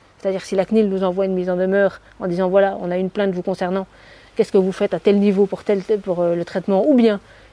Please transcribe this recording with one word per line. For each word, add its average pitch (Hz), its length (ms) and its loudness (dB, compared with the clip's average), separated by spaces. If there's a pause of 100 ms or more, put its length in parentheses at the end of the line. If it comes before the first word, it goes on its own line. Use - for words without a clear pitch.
(180)
c'est-à-dire 190 240 -6
si - 120 -8
la 190 100 2
cnil 220 240 2
nous 190 140 -2
envoie 190 220 0
une 190 100 -2
mise 180 160 -4
en 180 60 -2
demeure 190 440 0 (200)
en 196 80 -4
disant, « 180 220 -2
Voilà, 196 300 2
on 180 120 -6
a 180 40 -4
une 185 140 -4
plainte 196 220 -2
vous 180 100 -6
concernant, 190 460 -4 (480)
qu'est-ce - 160 -2
que 208 60 4
vous 190 120 2
faites 190 240 -2
à 165 60 -4
tel 202 180 4
niveau 202 280 2
pour - 180 -8
tel, 202 180 0
tel, 208 160 -2
pour, 180 220 -4
euh, 170 160 0
le 170 80 -4
traitement ? » 196 440 0
Ou 294 60 6
bien, « 226 240 4 (340)